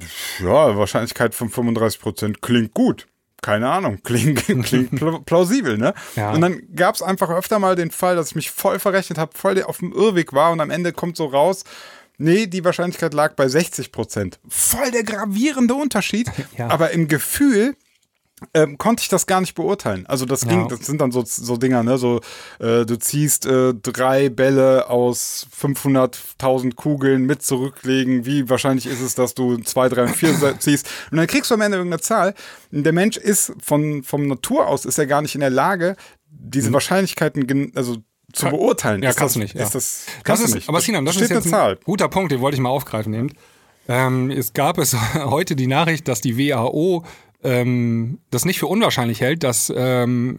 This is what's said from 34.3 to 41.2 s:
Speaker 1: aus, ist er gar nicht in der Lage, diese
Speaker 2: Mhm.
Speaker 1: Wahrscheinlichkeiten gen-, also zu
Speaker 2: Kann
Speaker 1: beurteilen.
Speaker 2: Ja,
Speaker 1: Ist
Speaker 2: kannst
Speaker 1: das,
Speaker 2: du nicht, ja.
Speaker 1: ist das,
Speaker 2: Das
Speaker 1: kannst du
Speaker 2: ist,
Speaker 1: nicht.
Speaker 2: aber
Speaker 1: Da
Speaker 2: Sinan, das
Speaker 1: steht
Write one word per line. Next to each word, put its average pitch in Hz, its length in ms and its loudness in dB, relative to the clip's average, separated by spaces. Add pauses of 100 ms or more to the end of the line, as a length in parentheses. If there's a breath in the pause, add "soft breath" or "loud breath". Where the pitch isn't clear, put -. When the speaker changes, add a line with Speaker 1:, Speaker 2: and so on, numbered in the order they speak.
Speaker 1:
aus, 139 180 -2
ist 135 120 -4
er 151 80 0
gar 143 140 2
nicht 151 140 -4
in 147 80 -4
der 139 80 2
Lage, 175 460 0 (340 loud breath)
diese 117 400 -2
Speaker 2:
Mhm. 123 40 2
Speaker 1:
Wahrscheinlichkeiten 156 720 0
gen-, 135 280 -2
also 123 220 -4 (360)
zu - 140 -4
Speaker 2:
Kann - 60 0
Speaker 1:
beurteilen. 127 500 2
Speaker 2:
Ja, 131 80 2
Speaker 1:
Ist 123 80 0
Speaker 2:
kannst 139 180 0
Speaker 1:
das, 117 40 0
Speaker 2:
du - 0 -
nicht, 104 140 -6
ja. 117 100 -4
Speaker 1:
ist 107 100 -4
das, - 320 -6
Speaker 2:
Das - 180 -16
Speaker 1:
kannst 214 180 2
du 233 60 2
Speaker 2:
ist, 113 60 2
Speaker 1:
nicht. 101 160 -6
Speaker 2:
aber 156 80 2
Speaker 1:
Da 170 60 0
Speaker 2:
Sinan, 185 200 0
das 165 100 0
Speaker 1:
steht 196 100 2